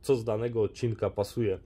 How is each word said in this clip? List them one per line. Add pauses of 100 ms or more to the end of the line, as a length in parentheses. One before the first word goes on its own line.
co
z
danego
odcinka
pasuje.